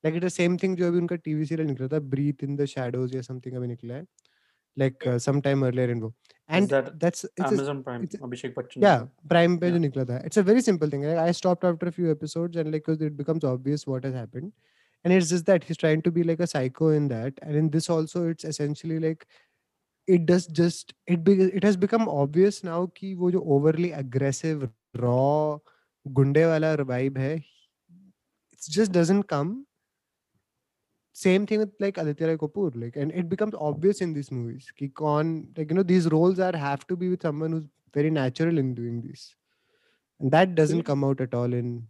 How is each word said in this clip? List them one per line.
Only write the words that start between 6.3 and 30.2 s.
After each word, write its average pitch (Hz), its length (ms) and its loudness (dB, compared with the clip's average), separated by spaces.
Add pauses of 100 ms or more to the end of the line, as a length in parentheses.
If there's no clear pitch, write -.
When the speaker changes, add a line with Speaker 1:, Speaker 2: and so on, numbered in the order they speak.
Speaker 2:
Is 196 140 4
Speaker 1:
And - 20 -4
Speaker 2:
that 135 300 0
Speaker 1:
that's, 170 260 -2 (120)
it's - 140 -2
a, 208 80 2
Speaker 2:
Amazon 139 240 -4
Prime, 123 220 -6
Speaker 1:
it's - 100 -12
a, - 40 -14
Speaker 2:
Abhishek 127 340 -10
Bachchan 131 300 -2
Speaker 1:
yeah, - 20 6
Speaker 2:
वाला? 131 240 4 (200)
Speaker 1:
Prime 170 320 4
पे 180 100 2
जो 175 60 2
Speaker 2:
Yeah. - 20 2
Speaker 1:
निकला 135 260 0
था। 120 200 -6
It's 160 120 -2
a 202 60 4
very 220 180 6
simple 165 280 2
thing। 143 140 -4
Like, 160 140 0
I 165 140 2
stopped 180 340 0
after 175 220 0
a 175 40 -4
few 165 200 0
episodes 165 460 -4
and, 156 140 -4
like, 156 140 -4
'cause 160 160 -2
it 151 160 -4
becomes 160 260 -2
obvious 135 440 -2
what 131 180 -6
has 135 80 -4
happened। 127 400 -10 (520)
And 175 80 4
it's 180 180 4
just 175 160 -2
that 185 180 4
he's 165 120 -6
trying 156 260 2
to 175 80 2
be, 170 120 0
like, 165 180 0
a 170 60 0
psycho 135 420 0 (100)
in 147 100 0
that। 120 340 -6
And 151 140 -4
in 156 140 2
this 160 180 -2
also, 165 400 -2
it's 160 160 -8
essentially, 156 540 -4
like, 160 280 -4 (800)
it 175 200 6
does 175 200 4
just, 170 460 0 (140)
it 170 180 0
be-, 196 160 8 (200)
it - 20 0
has 202 140 4
become 208 320 2
obvious 151 540 2
now 170 160 -4 (180)
कि 196 180 -10
वो 180 160 0
जो 185 100 0 (160)
overly 160 340 2 (100)
aggressive, 139 680 -4 (360)
raw, 147 540 2 (600)
गुंडे 143 260 6
वाला 160 300 2 (180)
vibe 135 260 -2
है, 139 160 -2 (1160)
it - 160 -18 (100)
just 214 120 2
doesn't 180 380 4
come। 180 360 -4 (1500)